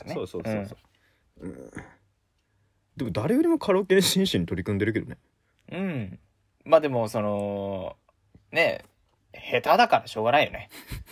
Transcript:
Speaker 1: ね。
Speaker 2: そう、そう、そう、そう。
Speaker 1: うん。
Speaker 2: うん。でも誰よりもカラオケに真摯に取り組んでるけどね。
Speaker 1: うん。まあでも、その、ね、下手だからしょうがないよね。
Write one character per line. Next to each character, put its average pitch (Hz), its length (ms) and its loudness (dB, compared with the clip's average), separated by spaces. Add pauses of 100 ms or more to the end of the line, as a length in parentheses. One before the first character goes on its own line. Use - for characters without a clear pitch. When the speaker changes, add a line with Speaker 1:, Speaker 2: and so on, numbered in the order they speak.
Speaker 1:
ね。 147 100 -8
Speaker 2:
そ 147 80 -6
う、 95 40 -8
そ 110 140 -8
う、 - 40 -8
そ 113 60 -4
う、 104 160 -4
そ 101 100 -14 (640)
う。 - 60 -12
Speaker 1:
う - 20 -10
ん。 87 40 -12
Speaker 2:
う - 20 -14
ん。 62 160 -18 (1300)
で - 80 -4
も 117 80 -4
誰 147 240 0
よ 311 60 4
り 339 40 2
も 330 120 4
カ - 140 0
ラ 185 60 4
オ 202 60 0
ケ 190 100 2
に 196 80 6
真 190 220 2
摯 190 140 0
に 85 80 0
取 90 120 -4
り 95 60 -4
組 104 100 -2
ん 98 40 0
で 104 80 0
る 110 60 0
け 107 80 -2
ど - 60 -8
ね。 - 120 -12 (520)
Speaker 1:
う 160 60 -10
ん。 151 420 -6 (460)
ま 160 140 8
あ - 20 0
で 151 80 0
も、 120 200 0
そ 107 140 -2
の、 101 760 -4 (540)
ね、 151 340 0 (480)
下 - 300 -4
手 156 140 4
だ 233 120 6
か 123 120 4
ら - 60 -16
し - 100 -10
ょ 110 60 -2
う - 20 0
が 117 80 2
な 147 100 6
い - 40 2
よ 87 60 -6
ね。 - 160 -14 (440)